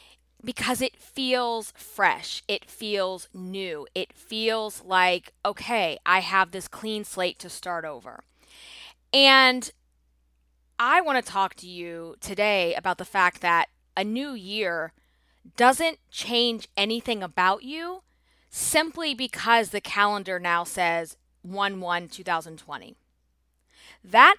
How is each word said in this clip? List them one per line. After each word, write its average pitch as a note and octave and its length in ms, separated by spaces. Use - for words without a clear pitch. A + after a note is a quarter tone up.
because B3 380
it C4 140
feels B3 800
fresh. - 720
It G3+ 200
feels F#3+ 640
new. F#3 600
It - 200
feels A3 680
like, F3+ 480
okay, G3+ 600
I F#3 140
have F#3+ 320
this F#3 160
clean G#3+ 380
slate F3+ 340
to F3+ 100
start E3+ 360
over. C3 400
And C4 580
I C#4+ 260
want C4+ 220
to - 80
talk G3 220
to F3+ 140
you E3+ 520
today G3 540
about - 240
the F#3 60
fact F3+ 380
that E3+ 260
a F#3+ 60
new B3+ 300
year F#3+ 600
doesn't C4+ 440
change A#3+ 560
anything A3 460
about F3+ 400
you E4 400
simply D#4+ 600
because A#3 560
the G#3 100
calendar G3+ 580
now F3 240
says E3+ 540
one G3 400
one F3 260
two F3+ 160
thousand E3 360
twenty. B2+ 360
That B3 340